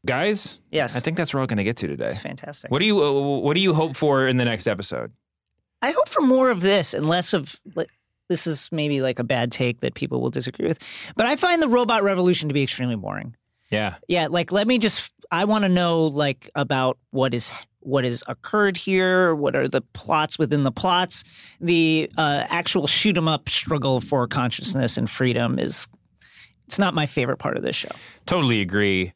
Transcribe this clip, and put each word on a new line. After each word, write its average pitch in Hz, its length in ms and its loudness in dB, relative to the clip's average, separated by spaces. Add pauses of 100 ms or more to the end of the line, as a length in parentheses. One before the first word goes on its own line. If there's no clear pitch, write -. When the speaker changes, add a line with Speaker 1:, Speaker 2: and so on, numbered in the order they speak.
Speaker 1:
Guys, 185 560 -2 (100)
Speaker 2:
Yes. 135 240 0
Speaker 1:
I 123 40 0
think 165 160 -2
that's 170 160 -2
what 143 60 0
we're 135 40 2
all 131 40 0
gonna 104 180 0
get 117 140 0
to 95 80 -4
today. 64 200 -4
Speaker 2:
It's 71 120 -4
fantastic. - 540 -12
Speaker 1:
What 135 80 0
do 208 60 2
you, 208 180 2
uh, 143 80 2 (280)
what 143 140 0
do 190 60 2
you 190 140 2
hope 156 220 0
for 135 300 4
in 127 100 2
the 127 80 2
next 117 220 -2
episode? 90 460 -4 (720)
Speaker 2:
I 262 100 0
hope 494 160 0
for 440 140 0
more 262 280 4
of 196 100 0
this 190 340 2
and 147 120 -2
less 170 260 2
of, - 280 -4 (160)
like, 165 120 -4 (400)
this 170 200 -2
is 147 240 -4
maybe, 147 300 0
like, 131 160 -2
a 120 60 -2
bad 120 280 -2
take 123 280 -2
that 127 140 -4
people 127 260 -4
will 123 100 -2
disagree 127 360 -6
with, 165 120 -2 (380)
but 220 100 2
I 277 100 0
find 349 260 2
the 294 60 2
robot 233 340 2
revolution 180 460 2
to 143 60 -4
be 143 80 2
extremely 123 340 -4
boring. 101 400 -10 (340)
Speaker 1:
Yeah. 104 260 -2 (120)
Speaker 2:
Yeah, 170 200 0
like, 170 220 -2
let 202 160 2
me 247 120 2
just, - 340 0 (180)
I 175 140 0
wanna 208 240 2
know, 170 380 4
like, 143 500 -2
about 131 420 0 (120)
what 131 240 0
is, 117 180 -2 (260)
what 135 260 -2
has 120 220 -4
occurred 196 500 0
here, 185 600 2
what 143 180 0
are 135 140 2
the 131 140 0 (100)
plots - 460 0
within 147 260 2
the 131 80 2
plots. 180 500 0 (380)
The, 160 580 2
uh, 147 300 0
actual 170 400 0
shoot 202 280 2
'em 160 120 2
up 156 200 -2
struggle 135 520 0
for 123 260 0
consciousness 123 720 -2
and 117 100 -2
freedom 120 520 0
is, - 260 -2 (800)
it's - 120 -4
not 185 160 2
my 151 120 0
favorite 135 320 -2
part - 180 -4
of - 60 -4
this - 140 -2
show. - 120 -6 (380)
Speaker 1:
Totally 131 340 2
agree. 95 560 0